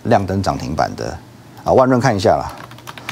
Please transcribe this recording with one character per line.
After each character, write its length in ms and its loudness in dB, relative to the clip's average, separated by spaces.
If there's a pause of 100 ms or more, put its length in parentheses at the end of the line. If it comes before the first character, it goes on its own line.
亮 220 2
灯 160 -2
涨 140 0
停 200 -6
板 200 -2
的 220 -8 (460)
啊， 100 2
万 160 6
润 100 4
看 160 2
一 40 -2
下 180 4
啦。 140 -6 (600)